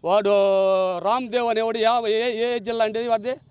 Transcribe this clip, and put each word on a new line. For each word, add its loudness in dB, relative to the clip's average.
వాడు 2
రామ్దేవ్ -2
అనేవాడు, -2
యా-, 2
ఏ, -2
ఏ -4
జిల్లా -2
అండి -4
వాడిది? -2